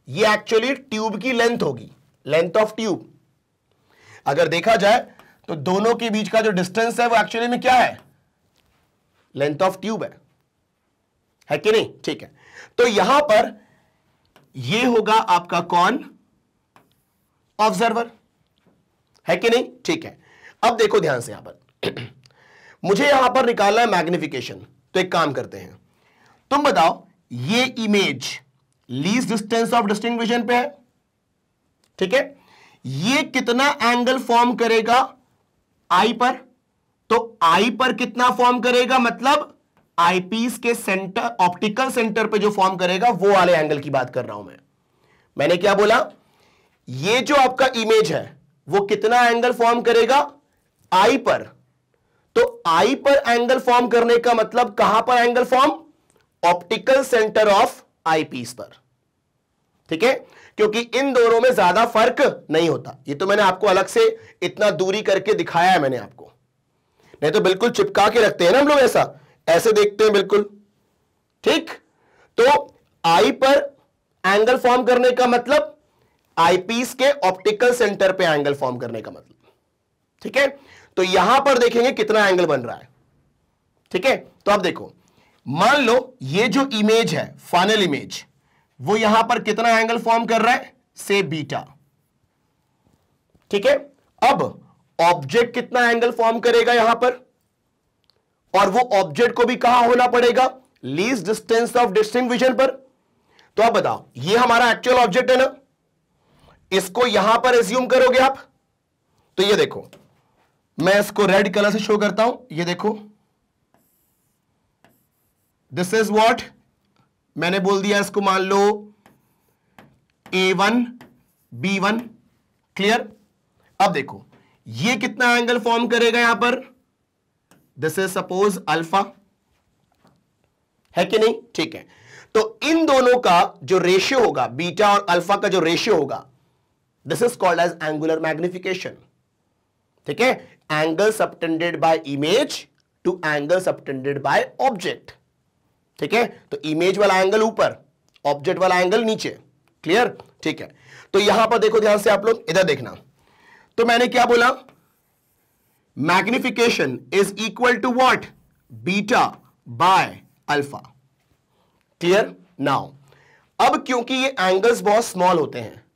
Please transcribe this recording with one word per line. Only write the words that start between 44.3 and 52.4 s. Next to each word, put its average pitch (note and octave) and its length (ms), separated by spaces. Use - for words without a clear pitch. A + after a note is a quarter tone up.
हूं G#2 80
मैं। C#2+ 120
मैंने D#3 200
क्या G3 180
बोला? G#3 220
ये E3+ 320
जो B3+ 160
आपका C4 300
इमेज A3 360
है A#2 260
वो F3+ 140
कितना G#3+ 400
एंगल A#3 300
फॉर्म A#3 300
करेगा A#3 380
आई B3+ 260
पर? D3 240
तो - 320